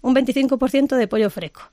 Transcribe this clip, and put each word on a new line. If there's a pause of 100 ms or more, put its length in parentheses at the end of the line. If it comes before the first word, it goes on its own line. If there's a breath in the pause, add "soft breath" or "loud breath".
un
veinticinco
por
ciento
de
pollo
fresco. (120)